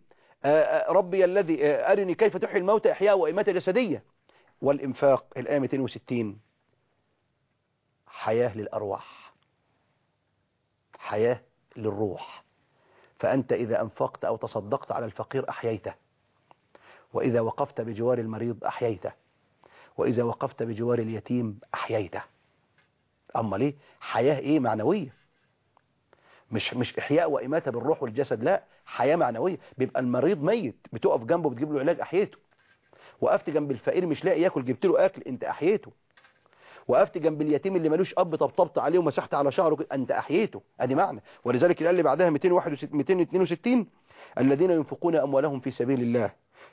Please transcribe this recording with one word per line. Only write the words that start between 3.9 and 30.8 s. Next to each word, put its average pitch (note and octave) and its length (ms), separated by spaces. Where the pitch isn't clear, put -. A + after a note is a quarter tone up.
والإنفاق C3+ 640
الآية C#3 220
ميتين C3+ 220
وستين A2+ 580
حياة A2+ 500
للأرواح، G2+ 760
حياة A#2 420
للروح. G#2 680
فأنت B2+ 360
إذا A2+ 280
أنفقت - 440
أو A2+ 100
تصدقت A2 560
على A#2 140
الفقير A#2 440
أحييته، A2 440
وإذا A#2 280
وقفت A#2 400
بجوار A#2 360
المريض A2+ 460
أحييته، - 480
وإذا A#2+ 260
وقفت A#2 400
بجوار A#2 360
اليتيم A2+ 600
أحييته. G#2+ 480
أما G#2+ 180
ليه؟ C#3 180
حياة C3 400
إيه؟ D3 200
معنوية. B2 540
مش، A2 220
مش A#2+ 260
إحياء D#3+ 320
وإماتة C#3 400
بالروح B2+ 320
والجسد، A#2+ 400
لا، F3+ 200
حياة C3 300
معنوية. C#3+ 420
بيبقى B2+ 220
المريض B2+ 440
ميت، F3+ 500